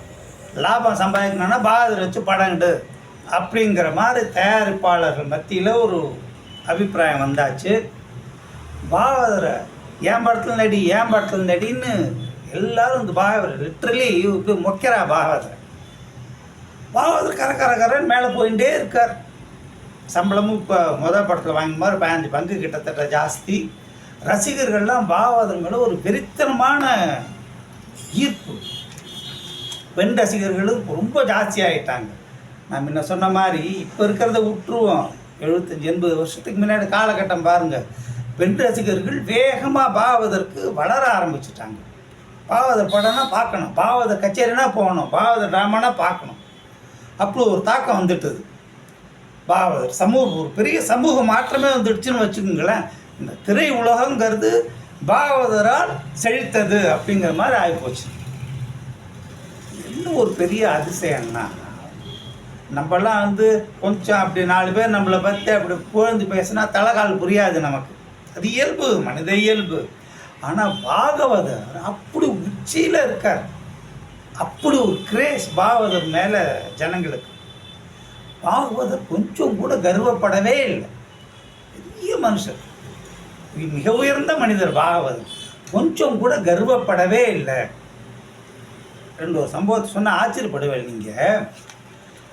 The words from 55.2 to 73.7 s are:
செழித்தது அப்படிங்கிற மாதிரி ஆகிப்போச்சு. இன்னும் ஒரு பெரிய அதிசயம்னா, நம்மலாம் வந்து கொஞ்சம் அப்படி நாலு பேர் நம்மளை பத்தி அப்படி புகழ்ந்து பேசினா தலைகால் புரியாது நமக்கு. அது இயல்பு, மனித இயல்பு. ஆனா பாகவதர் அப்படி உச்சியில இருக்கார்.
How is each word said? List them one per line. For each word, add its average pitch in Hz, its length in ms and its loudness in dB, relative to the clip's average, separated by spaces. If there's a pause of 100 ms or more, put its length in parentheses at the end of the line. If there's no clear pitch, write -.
செழித்தது 208 720 2
அப்படிங்கிற 180 400 0
மாதிரி 240 220 2
ஆகிப்போச்சு. 165 480 -2 (1800)
இன்னும் 330 260 -6
ஒரு 220 140 4
பெரிய 185 380 0
அதிசயம்னா, 147 800 -2 (1300)
நம்மலாம் 180 440 2
வந்து 214 500 4 (120)
கொஞ்சம் 202 380 0
அப்படி 185 260 0
நாலு 180 260 2
பேர் 220 200 2
நம்மளை 190 300 2
பத்தி 202 300 0
அப்படி 180 220 2 (180)
புகழ்ந்து 214 340 2
பேசினா 190 320 -2
தலைகால் 208 600 2
புரியாது 185 400 2
நமக்கு. 139 360 -4 (420)
அது 190 120 -4
இயல்பு, 269 500 0
மனித 156 360 -2
இயல்பு. 202 520 2 (520)
ஆனா 185 280 -2
பாகவதர் 202 1160 0
அப்படி 277 440 -4
உச்சியில 269 760 0
இருக்கார். 208 380 -2 (960)